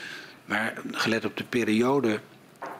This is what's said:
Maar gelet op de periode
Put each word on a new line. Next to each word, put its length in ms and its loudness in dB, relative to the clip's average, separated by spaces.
Maar 300 -2
gelet 320 0
op 120 -4
de 80 -6
periode 760 4